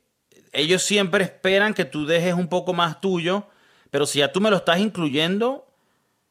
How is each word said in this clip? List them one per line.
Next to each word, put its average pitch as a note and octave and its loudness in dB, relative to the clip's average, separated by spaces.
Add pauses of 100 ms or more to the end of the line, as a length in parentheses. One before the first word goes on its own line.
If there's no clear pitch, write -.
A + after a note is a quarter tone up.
(520)
ellos D#3+ 0
siempre G3+ 0
esperan G3 0
que F3+ -2
tú D3+ -6
dejes E3+ 0
un F3 -2
poco F3+ -2
más E3+ -2
tuyo, F#3 -2 (440)
pero C#3 0
si C#3+ 0
ya C#3 2
tú F#3+ 0
me G#3+ 4
lo G3 4
estás E3+ 2
incluyendo F#3 -2 (640)